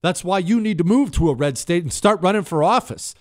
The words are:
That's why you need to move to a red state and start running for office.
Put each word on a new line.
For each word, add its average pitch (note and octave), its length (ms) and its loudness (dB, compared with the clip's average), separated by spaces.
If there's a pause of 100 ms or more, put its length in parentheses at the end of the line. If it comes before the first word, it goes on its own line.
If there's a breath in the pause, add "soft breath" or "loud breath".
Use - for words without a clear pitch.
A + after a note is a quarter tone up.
That's F3 220 -2
why F#3+ 140 0
you F#3+ 200 0
need G#3+ 200 -2
to E3+ 60 0
move A#3 280 2
to E3 160 2
a C3+ 60 2
red C3+ 240 -2
state F3 240 -2
and C#3 100 -8
start G#3 300 2
running F#3+ 220 0
for D3+ 200 0
office. G#3 560 -2